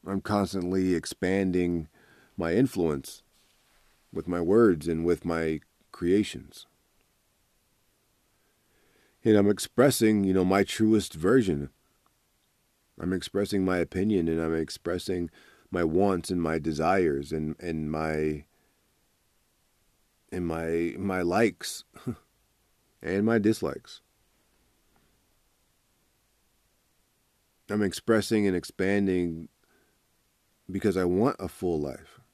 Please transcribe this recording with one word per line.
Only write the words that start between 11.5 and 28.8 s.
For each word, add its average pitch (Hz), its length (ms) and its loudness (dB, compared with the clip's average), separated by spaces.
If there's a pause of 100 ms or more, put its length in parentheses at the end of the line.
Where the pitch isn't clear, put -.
I'm 92 140 -2
expressing 98 500 -2
my 92 140 2
opinion, 92 500 0
and 82 140 0
I'm 80 140 -2
expressing 87 760 -6 (420)
my 87 120 0
wants 90 460 2
and 92 100 -2
my 80 200 -2
desires 78 720 0
and, 78 280 -6
and 80 300 -6
my, 78 540 -4 (1900)
and 92 140 -6
my, 82 540 -2
my 95 240 -2
likes 95 600 0 (220)
<laughs> - 960 -16
and 98 240 -2
my 113 140 4
dislikes. 101 640 -2 (3750)
I'm 104 100 0
expressing 104 640 2
and 92 100 2
expanding 90 960 -2 (1200)